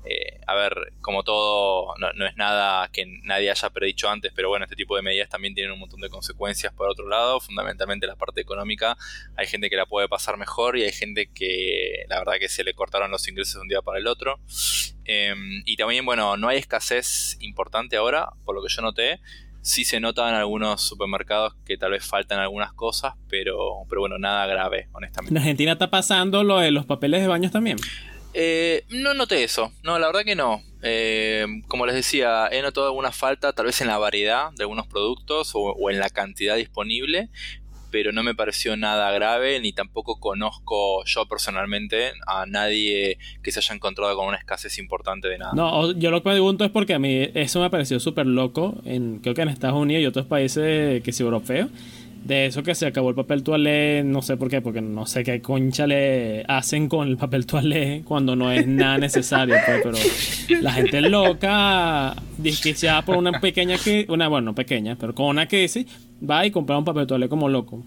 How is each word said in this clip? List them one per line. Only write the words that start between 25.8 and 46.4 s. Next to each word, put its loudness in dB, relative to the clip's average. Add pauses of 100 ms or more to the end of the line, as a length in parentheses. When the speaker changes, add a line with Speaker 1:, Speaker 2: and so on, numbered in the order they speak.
Speaker 2:
pasando 2
lo 6
de 4
los 2
papeles 2
de 4
baños 2
también? 0 (560)
Speaker 1:
Eh, 2
no -2
noté 2
eso. 0 (100)
No, 0
la 4
verdad 2
que 0
no. 2 (200)
Eh, 2 (220)
como -2
les 2
decía, 2
he 0
notado 0
alguna -2
falta, 0
tal -2
vez 0
en 0
la 2
variedad 2
de -6
algunos -6
productos -2
o, 2
o 0
en 0
la 0
cantidad -2
disponible, -4 (640)
pero 0
no -2
me 0
pareció -2
nada 2
grave, 2
ni -4
tampoco -6
conozco -2
yo 0
personalmente -2 (160)
a -2
nadie 0 (240)
que -6
se -4
haya -2
encontrado -2
con -2
una -2
escasez -8
importante -6
de -4
nada. -6
Speaker 2:
No, 0
o-, 2
yo 2
lo 2
que 0
me 4
pregunto 4